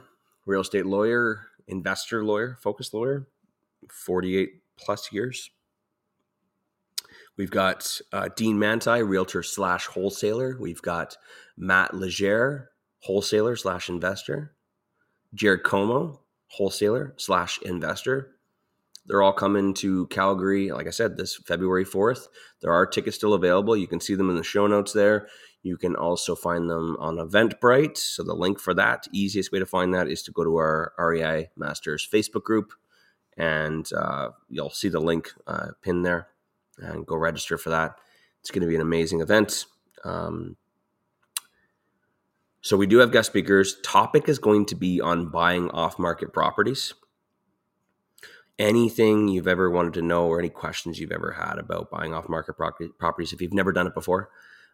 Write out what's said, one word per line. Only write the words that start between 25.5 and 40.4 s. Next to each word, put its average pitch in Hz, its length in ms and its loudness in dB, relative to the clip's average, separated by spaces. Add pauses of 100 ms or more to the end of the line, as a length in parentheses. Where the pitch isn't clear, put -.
You 90 140 -6
can 85 180 -2
also 85 420 -2
find 85 340 -2
them 82 280 -4
on 82 180 -4
Eventbrite. 110 840 4
So - 240 -6
the 85 120 -4
link 92 240 0
for - 140 -2
that, 101 400 2
easiest 98 400 -2
way 98 60 0
to 92 80 -2
find 92 260 0
that 90 160 0
is 82 140 -6
to - 100 -14
go 85 100 -2
to 82 140 2
our 80 400 0
R 85 180 2
E 82 80 -2
I 80 320 -2
Masters 76 560 -8
Facebook 107 340 -2
group, 107 280 -2 (640)
and, 78 560 -2
uh, 71 380 -4 (180)
you'll 71 220 -6
see - 180 -4
the 82 120 -2
link, 82 320 -2 (140)
uh, 78 260 -8 (100)
pinned 87 240 0
there, 87 220 -2 (500)
and 80 280 -10
go 82 100 -4
register 80 420 -2
for - 120 -6
that. 80 260 -2 (440)
It's - 100 -14
gonna 90 160 0
be 82 100 0
an 80 40 2
amazing 82 400 0
event. 104 460 2 (380)
Um, 85 520 -8 (2000)